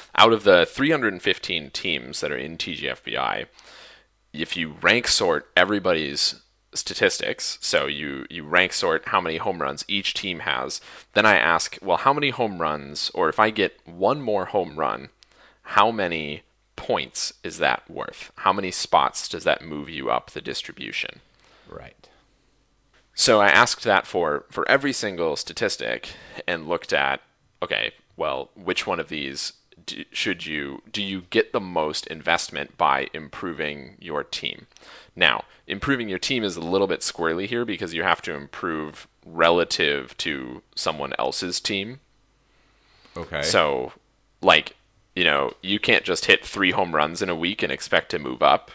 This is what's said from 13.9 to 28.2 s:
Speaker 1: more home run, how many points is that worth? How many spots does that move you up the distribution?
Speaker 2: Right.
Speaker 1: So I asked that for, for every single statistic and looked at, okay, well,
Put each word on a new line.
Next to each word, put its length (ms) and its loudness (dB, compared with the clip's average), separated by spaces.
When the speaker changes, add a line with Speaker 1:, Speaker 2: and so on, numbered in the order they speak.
Speaker 1:
more 260 -2
home 300 -4
run, 320 -4
how 280 2
many 520 -4
points 560 -4
is 160 -10
that 320 0
worth? 480 -12
How 140 2
many 180 -2
spots 580 0
does 140 -8
that 220 0
move 240 -10
you 220 -6
up 200 -2
the 100 -12
distribution? 800 -10
Speaker 2:
Right. 400 -20
Speaker 1:
So 260 6
I 80 6
asked 360 6
that 220 4
for, 440 -2
for 180 -4
every 240 2
single 440 -2
statistic 760 -6
and 220 -4
looked 240 -4
at, 280 0
okay, 300 -2
well, 380 -4